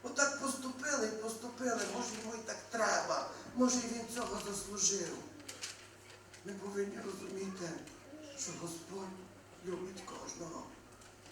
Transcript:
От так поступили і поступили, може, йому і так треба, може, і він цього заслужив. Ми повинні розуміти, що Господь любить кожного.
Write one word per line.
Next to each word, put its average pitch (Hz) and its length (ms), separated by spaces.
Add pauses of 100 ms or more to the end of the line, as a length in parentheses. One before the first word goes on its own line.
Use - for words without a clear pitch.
От 277 120
так 277 260
поступили 262 680
і 214 160
поступили, 233 580 (140)
може, 240 140 (120)
йому 226 140
і 220 120
так - 100 (120)
треба, - 600 (260)
може, 247 220
і 233 160
він 233 120 (100)
цього 208 320
заслужив. 196 720 (1300)
Ми 196 80
повинні 202 520
розуміти, 190 640 (680)
що 175 140 (100)
Господь 180 540 (500)
любить 185 400
кожного. - 580 (680)